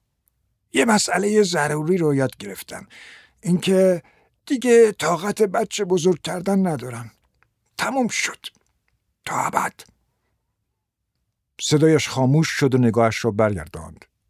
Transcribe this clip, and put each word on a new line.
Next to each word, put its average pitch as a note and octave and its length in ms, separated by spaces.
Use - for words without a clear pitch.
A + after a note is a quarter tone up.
یه C4+ 120
مسئلهٔ G#3 580
ضروری D#3 560
رو D3+ 160
یاد C3+ 220
گرفتم، F#2+ 500
اینکه F#3 600
دیگه A#3 460
طاقت F3 500
بچه G#3 420
بزرگ F3+ 380
کردن F#3 440
ندارم. A#2+ 440
تموم C4 300
شد. - 380
تا - 120
ابد. - 440
صدایش D3+ 480
خاموش D3 400
شد C3 260
و B2+ 40
نگاهش A2+ 460
را A#2 60
برگرداند F2+ 720